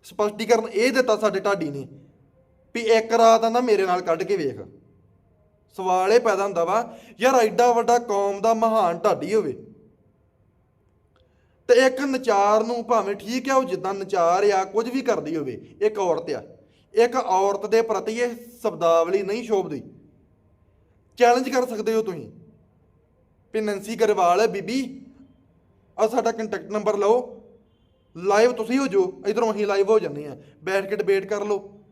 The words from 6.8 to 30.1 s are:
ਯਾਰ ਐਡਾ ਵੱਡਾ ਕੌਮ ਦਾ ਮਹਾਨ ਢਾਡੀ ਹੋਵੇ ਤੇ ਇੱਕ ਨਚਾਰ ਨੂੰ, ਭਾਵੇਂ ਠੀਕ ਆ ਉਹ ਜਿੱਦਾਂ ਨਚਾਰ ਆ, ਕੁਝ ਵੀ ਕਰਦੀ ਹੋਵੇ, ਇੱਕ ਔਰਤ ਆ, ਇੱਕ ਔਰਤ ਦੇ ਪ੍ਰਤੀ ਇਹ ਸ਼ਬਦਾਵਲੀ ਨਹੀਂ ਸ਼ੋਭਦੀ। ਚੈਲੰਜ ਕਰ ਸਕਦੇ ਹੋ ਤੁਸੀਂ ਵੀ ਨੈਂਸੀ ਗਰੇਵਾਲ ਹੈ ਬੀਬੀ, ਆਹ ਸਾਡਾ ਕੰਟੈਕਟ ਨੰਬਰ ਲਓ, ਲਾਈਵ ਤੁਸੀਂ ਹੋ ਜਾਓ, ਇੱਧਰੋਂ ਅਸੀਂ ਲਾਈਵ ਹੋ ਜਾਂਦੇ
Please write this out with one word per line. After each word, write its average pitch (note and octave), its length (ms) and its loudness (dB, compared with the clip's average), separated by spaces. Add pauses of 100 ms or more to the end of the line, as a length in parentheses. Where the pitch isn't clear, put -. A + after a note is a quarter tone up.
ਯਾਰ B3+ 140 4
ਐਡਾ A#3+ 380 4
ਵੱਡਾ A#3 260 2
ਕੌਮ G3+ 420 -2
ਦਾ A3+ 140 2
ਮਹਾਨ A3 440 0
ਢਾਡੀ F#3 360 0
ਹੋਵੇ F3+ 180 0 (2250)
ਤੇ B3 60 6 (120)
ਇੱਕ C4 140 0
ਨਚਾਰ A3 640 2
ਨੂੰ, A#3 200 -4
ਭਾਵੇਂ G#3+ 300 0
ਠੀਕ A3+ 360 -6
ਆ C4+ 40 2
ਉਹ C4 100 4
ਜਿੱਦਾਂ F#3 300 -6
ਨਚਾਰ F#3+ 560 2
ਆ, F#3+ 140 0
ਕੁਝ G3+ 240 -4
ਵੀ B3+ 140 -4
ਕਰਦੀ D#3+ 340 -2
ਹੋਵੇ, C3 440 -10
ਇੱਕ G#3+ 180 0
ਔਰਤ F3 320 -2
ਆ, C3 120 -6 (520)
ਇੱਕ A#3+ 220 2
ਔਰਤ G3 500 0
ਦੇ A3 160 2
ਪ੍ਰਤੀ A3 300 -4
ਇਹ A#3+ 220 -4 (280)
ਸ਼ਬਦਾਵਲੀ E3+ 600 2
ਨਹੀਂ G#3 220 -4
ਸ਼ੋਭਦੀ। F3 380 -2 (1300)
ਚੈਲੰਜ B3 320 4
ਕਰ B3+ 180 0
ਸਕਦੇ A3 280 -4
ਹੋ A3 80 0
ਤੁਸੀਂ E3 280 -10 (1200)
ਵੀ A3 60 0
ਨੈਂਸੀ G#3 360 -6
ਗਰੇਵਾਲ F#3+ 440 2
ਹੈ A3+ 60 4
ਬੀਬੀ, G#3+ 600 -6 (920)
ਆਹ G#3+ 100 2
ਸਾਡਾ A3+ 240 0
ਕੰਟੈਕਟ G#3 380 -8
ਨੰਬਰ G#3 260 -2
ਲਓ, A3 440 0 (760)
ਲਾਈਵ G#3 360 2
ਤੁਸੀਂ A#3 260 -2
ਹੋ C#4 80 0
ਜਾਓ, F#3 260 0 (140)
ਇੱਧਰੋਂ A3 260 0
ਅਸੀਂ G3+ 140 -4
ਲਾਈਵ G3 240 0
ਹੋ A3 80 6
ਜਾਂਦੇ D3 300 -4